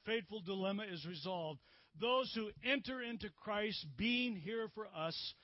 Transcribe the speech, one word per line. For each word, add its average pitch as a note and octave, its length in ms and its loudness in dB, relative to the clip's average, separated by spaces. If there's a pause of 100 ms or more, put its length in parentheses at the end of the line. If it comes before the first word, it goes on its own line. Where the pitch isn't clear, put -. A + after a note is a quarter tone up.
fateful G#3+ 380 0
dilemma G3 500 0
is D#3 140 -6
resolved. E3 520 -2 (400)
Those B3 360 4
who A3 160 0 (120)
enter C4 380 2
into A#3 300 -4
Christ G#3 560 -2 (100)
being A#3+ 400 4
here G#3+ 380 -2
for G#3+ 200 -6
us D#3+ 500 -2